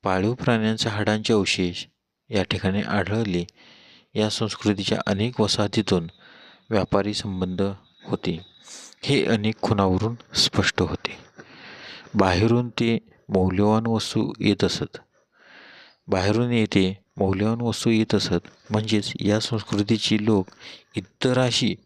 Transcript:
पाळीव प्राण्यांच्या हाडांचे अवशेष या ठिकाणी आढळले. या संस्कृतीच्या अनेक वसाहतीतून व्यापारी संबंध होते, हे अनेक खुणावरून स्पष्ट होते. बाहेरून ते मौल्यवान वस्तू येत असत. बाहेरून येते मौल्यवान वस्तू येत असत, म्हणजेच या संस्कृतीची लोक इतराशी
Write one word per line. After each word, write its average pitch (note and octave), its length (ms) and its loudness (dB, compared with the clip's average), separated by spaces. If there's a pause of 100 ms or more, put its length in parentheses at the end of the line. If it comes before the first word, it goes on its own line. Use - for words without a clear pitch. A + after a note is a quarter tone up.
पाळीव G2 320 0
प्राण्यांच्या A2 580 0
हाडांचे G#2+ 400 0
अवशेष F#2 520 0 (460)
या G2+ 120 0
ठिकाणी G2 400 -2
आढळले. G2 640 -2 (720)
या G#2+ 160 0
संस्कृतीच्या G#2 760 -2
अनेक G#2+ 340 -2
वसाहतीतून G2+ 680 0 (640)
व्यापारी G2+ 440 0
संबंध F#2 480 -4 (420)
होते, - 420 -6 (560)
हे C#3 240 0
अनेक G#2+ 360 0
खुणावरून G2+ 520 2 (200)
स्पष्ट - 480 0
होते. - 340 -4 (1000)
बाहेरून G#2+ 540 4
ते A2+ 300 0 (300)
मौल्यवान G2+ 580 2
वस्तू A2+ 540 -2
येत G2+ 240 2
असत. - 320 -4 (1120)
बाहेरून G#2+ 440 0
येते G2+ 520 2 (120)
मौल्यवान G2+ 440 0
वस्तू A#2 300 0
येत A2 240 2
असत, F#2+ 340 0 (220)
म्हणजेच G#2+ 500 0
या G#2 200 2
संस्कृतीची G#2 840 0
लोक G#2 220 2 (500)
इतराशी B2+ 880 0